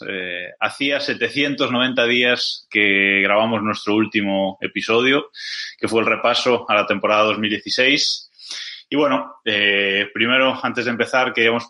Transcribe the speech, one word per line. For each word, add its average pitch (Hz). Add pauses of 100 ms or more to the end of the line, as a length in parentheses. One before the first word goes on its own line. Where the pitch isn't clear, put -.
eh, 90 (100)
hacía 139
setecientos 131
noventa 127
días 123
que 98
grabamos 107
nuestro 107
último 101
episodio, 120 (480)
que 110
fue 113
el 104
repaso 117
a 110
la 104
temporada 104
dos 107
mil 107
dieciséis. 127 (580)
Y -
bueno, 139
eh, 101
primero, 127
antes 120
de 120
empezar, 117
queríamos 117